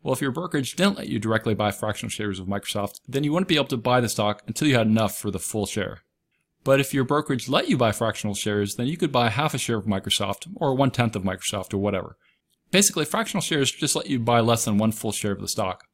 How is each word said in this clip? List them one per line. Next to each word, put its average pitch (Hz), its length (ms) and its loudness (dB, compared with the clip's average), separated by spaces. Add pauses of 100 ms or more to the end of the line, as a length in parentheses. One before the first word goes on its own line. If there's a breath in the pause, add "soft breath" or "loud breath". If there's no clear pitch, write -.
Well, 135 100 -2
if 127 80 -2
your 139 100 0
brokerage 147 440 -4
didn't 196 240 2
let - 100 -10
you 120 80 -2
directly 110 380 0
buy 104 160 2
fractional 107 400 -6
shares 101 280 -4
of 92 60 -10
Microsoft, 101 600 -4
then 135 160 -2
you 147 100 0
wouldn't 185 160 0
be 160 60 4
able 143 100 2
to 131 120 -4
buy 123 220 2
the 120 80 0
stock 104 380 0
until 156 220 -2
you 135 100 6
had 110 100 4
enough 110 300 2
for 104 140 -4
the 90 80 -6
full 104 260 -4
share. - 380 -6 (600)
But 135 160 4
if 135 140 -2
your 139 120 2
brokerage 143 420 0
let 208 220 0
you 190 80 4
buy 117 160 4
fractional 107 420 -2
shares, 104 400 0
then 123 120 -2
you 165 100 -4
could 160 140 0
buy 120 180 4
half 143 240 0
a 143 40 -4
share 117 200 0
of 98 80 -4
Microsoft, 101 680 -2
or 139 200 0
one-tenth 127 400 2
of 95 80 -4
Microsoft, 95 500 -4
or 101 40 0
whatever. 98 400 -2 (540)
Basically, 180 340 4
fractional 208 360 -2
shares 139 300 0
just - 240 -2
let 156 120 -4
you 131 120 0
buy 117 220 4
less 113 240 4
than 104 120 2
one 110 140 4
full 107 220 -4
share - 180 -2
of 98 80 -4
the 98 80 -8
stock. 95 460 -4